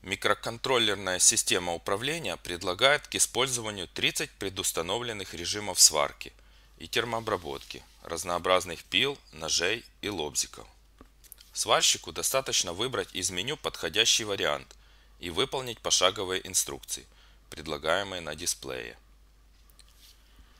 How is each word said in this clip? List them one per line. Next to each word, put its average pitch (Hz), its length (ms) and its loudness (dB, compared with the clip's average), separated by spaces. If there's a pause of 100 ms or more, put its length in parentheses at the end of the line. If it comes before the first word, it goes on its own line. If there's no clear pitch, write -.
Микроконтроллерная 104 1160 2
система 92 540 4
управления 107 640 -2
предлагает 98 720 2
к - 80 -8
использованию 107 760 0
тридцать 143 420 -2
предустановленных 98 1000 -4
режимов 90 480 -2
сварки - 500 4 (460)
и 82 100 -14
термообработки 110 960 -4 (200)
разнообразных 87 840 0
пил, 135 320 0 (160)
ножей 82 500 -2 (180)
и 92 60 -4
лобзиков. 76 580 -4 (880)
Сварщику 120 600 2
достаточно 98 580 0
выбрать 104 420 -2
из 92 180 -2
меню 104 260 -4
подходящий 92 680 2
вариант 85 540 -2 (420)
и 85 100 -6
выполнить 123 520 -2
пошаговые 92 680 2
инструкции, - 580 -4 (440)
предлагаемые 80 720 -2
на 78 120 -6
дисплее. 65 640 -6 (1600)